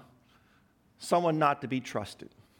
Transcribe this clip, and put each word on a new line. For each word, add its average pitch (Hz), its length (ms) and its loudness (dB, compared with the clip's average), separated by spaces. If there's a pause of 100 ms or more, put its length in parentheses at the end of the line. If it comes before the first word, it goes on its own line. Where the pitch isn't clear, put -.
(960)
someone 170 420 2
not 143 220 2
to 127 80 -8
be 127 100 -2
trusted. - 500 -8 (300)